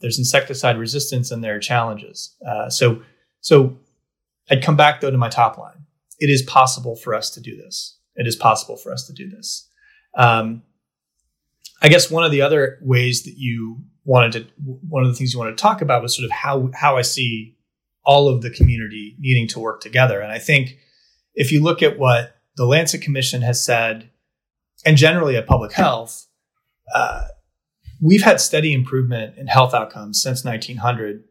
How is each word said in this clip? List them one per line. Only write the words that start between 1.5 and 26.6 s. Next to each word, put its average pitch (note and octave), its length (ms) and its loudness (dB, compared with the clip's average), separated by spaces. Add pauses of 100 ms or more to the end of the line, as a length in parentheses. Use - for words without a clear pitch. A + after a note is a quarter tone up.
are G#2 40 -8
challenges. A2+ 760 -6 (120)
Uh, A2 220 -6
so A#2+ 320 0 (400)
so C3 360 4 (720)
I'd C3 140 0
come D3+ 140 2
back, D3 240 4
though, C#3 100 -2
to C3 60 0
my A#2 120 0
top A#2 280 0
line. - 280 -20 (340)
It D3 100 0
is C3+ 120 4
possible B2+ 540 2
for A#2 180 -8
us A2+ 180 -6
to A2+ 100 -18
do A2 140 -18
this. - 420 -16 (180)
It A#2 120 -6
is A2 80 -4
possible A2 400 0
for - 160 -16
us - 160 -12
to C#3 60 -20
do - 160 -18
this. - 400 -14 (480)
Um, A2+ 460 2 (1160)
I D3+ 60 8
guess E3 240 8
one E3 140 2
of D#3 60 0
the C#3 100 2
other C#3+ 400 2
ways B2+ 420 0
that A#2 140 -18
you A#2 460 -8 (200)
wanted B2 300 4
to, A#2 140 -10 (160)
one C3+ 400 -6
of B2+ 60 2
the A#2+ 60 -2
things B2+ 160 -4
you B2 80 -8
wanted A2+ 180 -8
to - 40 -10
talk G#3 200 2
about C3 200 0
was A#2 140 -4
sort B2 100 -6
of G#2+ 60 -10
how, C3+ 420 -4
how C#3+ 240 2
I B2 60 0
see A#2 540 -6 (460)
all C#3+ 240 6
of B2 140 0
the A#2+ 80 -8
community A2 720 0
needing B2+ 300 0
to A2+ 100 -12
work A2+ 220 -8
together. A#2 380 0
And G#2 120 -8
I A2+ 80 -10
think C3+ 380 -2 (580)
if C3 160 -2
you D3 100 4
look E3 200 0
at D3 160 2
what A#2+ 380 0 (220)
the B2 80 -2
Lancet D#3 360 0
Commission C3 420 -4
has B2 200 -2
said, A2+ 460 -2 (760)
and D#3 120 6
generally D#3 400 4
at A2 80 -4
Public G#2+ 260 0
Health, B2 540 -2 (680)